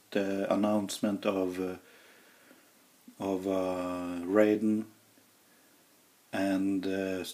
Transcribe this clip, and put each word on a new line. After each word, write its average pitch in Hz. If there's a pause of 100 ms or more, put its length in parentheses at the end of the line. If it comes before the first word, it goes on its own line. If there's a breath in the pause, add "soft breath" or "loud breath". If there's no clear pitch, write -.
(120)
the 98
announcement 101
of, 92
uh, 92 (1400 soft breath)
of, 95
uh, 90
Raiden 107 (1500 soft breath)
and, 98
uh, 95 (100)